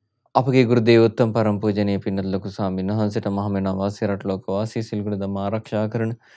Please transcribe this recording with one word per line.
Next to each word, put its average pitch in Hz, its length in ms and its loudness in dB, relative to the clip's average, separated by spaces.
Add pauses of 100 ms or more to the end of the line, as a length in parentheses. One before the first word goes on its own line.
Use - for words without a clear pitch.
(360)
අපගේ 127 300 4
ගුරු 120 160 4
දේවෝත්තම 113 500 6
පරම 107 260 2
පූජනීය 101 420 0
පින්නත් 98 260 -4
ලොකු 95 240 -4
ස්වාමීන් 95 420 -4
වහන්සේට, 107 360 -2
මහමෙවුනා 98 460 -2
වාසී 101 340 -2
රට 98 180 -4
ලෝක 95 200 -4
වාසී 110 380 -4
සිල් 107 180 -6
ගුණ 104 160 -4
ධර්ම 98 200 -6
ආරක්ෂා 107 500 -4
කරන 113 240 -4 (260)